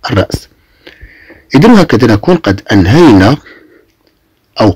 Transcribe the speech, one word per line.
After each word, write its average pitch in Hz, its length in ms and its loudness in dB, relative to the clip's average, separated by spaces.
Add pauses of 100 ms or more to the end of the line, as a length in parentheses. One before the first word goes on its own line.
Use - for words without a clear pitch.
(120)
الرأس. - 360 -6 (1080)
إذن 190 160 2
هكذا 127 420 0
نكون 175 220 -2
قد 98 260 -4 (100)
أنهينا 123 680 2 (1200)
أو 104 140 0